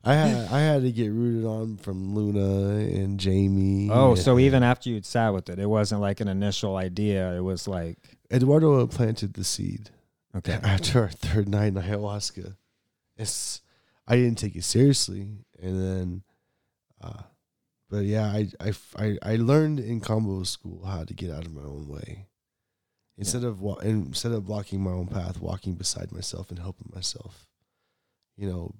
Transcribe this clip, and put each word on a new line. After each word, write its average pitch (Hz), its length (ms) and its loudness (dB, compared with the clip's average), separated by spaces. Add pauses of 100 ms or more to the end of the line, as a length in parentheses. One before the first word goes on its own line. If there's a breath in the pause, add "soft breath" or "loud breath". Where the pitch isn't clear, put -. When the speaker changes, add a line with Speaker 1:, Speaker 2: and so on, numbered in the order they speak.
Speaker 1:
I 127 120 4
had, 156 380 4
I 135 100 4
had 151 220 4
to 127 80 2
get 110 200 0
rooted 113 340 0
on 110 320 -4
from 95 380 -4
Luna 101 640 2
and 98 400 -2
Jamie 98 720 4
Speaker 2:
Oh, 127 200 8
Speaker 1:
and 92 80 6
Speaker 2:
so 123 200 6
even 131 240 6
after 123 260 2
you'd 107 160 -6
sat 113 280 2
with 92 160 -4
it, 90 100 -8
it 101 100 -2
wasn't, 107 320 2
like, 101 200 0
an 101 80 -2
initial 98 480 0
idea. 95 580 0
It 90 60 -4
was, 92 260 -4
like, 85 300 -6 (340)
Speaker 1:
Eduardo 139 560 6
planted 110 460 -2
the 95 100 -8
seed. 98 460 -6 (460)
Speaker 2:
Okay. - 180 -2
Speaker 1:
<laughs> 107 100 -4
After 117 380 2
our 101 80 0
third - 400 0
night 104 180 2
in 98 80 0
ayahuasca, 101 800 -6 (640)
it's, - 440 -8 (460)
I 117 80 4
didn't 123 220 4
take 104 180 -4
it 87 80 -8
seriously, 104 760 2 (220)
and 95 200 -4
then, 92 420 -4 (800)
uh, 104 220 -16 (680)
but 101 160 -2
yeah, 107 220 0
I, 104 200 -2 (120)
I, 101 140 -2 (220)
I, 104 280 -2
I 110 140 0
learned 147 420 4
in 113 200 -4
combo 104 440 -2
school 90 420 -10
how 92 180 -6
to - 100 -12
get 87 180 -8
out 80 140 -8
of 80 80 -14
my 71 100 -14
own 73 240 -12
way. 95 400 -14 (920)
Speaker 2:
Yeah. 101 40 -10
Speaker 1:
Instead 120 220 -4
of 107 180 -4
wa-, 101 160 -4
instead 107 540 -2
of 107 140 -4
blocking 98 360 -6
my 95 100 -2
own 90 160 -4
path, 87 340 -6
walking 90 320 -6
beside - 380 -6
myself - 400 -10
and 87 80 -12
helping 90 340 -12
myself, - 540 -12 (880)
you 98 100 -6
know 87 320 -6